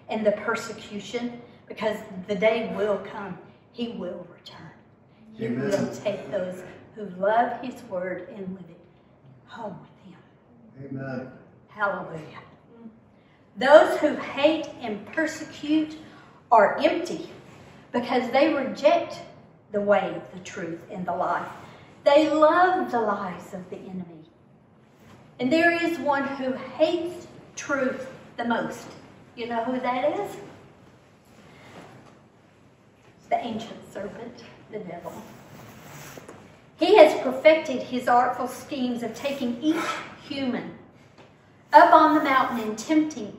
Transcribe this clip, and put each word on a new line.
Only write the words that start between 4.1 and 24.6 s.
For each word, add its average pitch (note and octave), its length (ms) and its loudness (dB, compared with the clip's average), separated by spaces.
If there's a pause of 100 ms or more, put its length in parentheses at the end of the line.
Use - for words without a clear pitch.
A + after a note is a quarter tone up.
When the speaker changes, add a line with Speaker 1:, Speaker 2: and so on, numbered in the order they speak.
Speaker 1:
return. - 400 -20 (600)
He A3+ 140 -8
Speaker 2:
Amen. G#3+ 240 -2
Speaker 1:
will - 240 -2
take - 360 -6
those F3+ 320 -6 (320)
who G#3+ 100 -12 (120)
love A3 460 0
his B3+ 220 -10
word F#3 460 -8
and F#3+ 240 -12
live E3+ 160 -18
it - 100 -20 (680)
home F#3+ 340 -12
with - 320 -20
him. - 840 -16
Speaker 2:
Amen. - 340 -8 (360)
Speaker 1:
Hallelujah. F3+ 760 -6 (1120)
Those C#4 420 8
who C#4+ 160 0
hate D4 540 0 (120)
and G#3+ 320 -8
persecute D#4 840 -4 (540)
are G#3+ 280 6
empty F#3 500 0 (640)
because A#3+ 380 0
they C#4+ 220 4
reject C#4 680 2 (520)
the G3+ 80 0
way, F#3 400 2 (120)
the F#3 80 -14
truth, E3 400 -10 (100)
and F3+ 160 -8
the F3 80 -2
life. F3 340 -4 (560)
They D4 260 6
love E4 600 4
the A#3+ 100 0
lies G3+ 540 -4
of F3+ 160 -12
the G3 60 -12
enemy. F3 480 -14 (1120)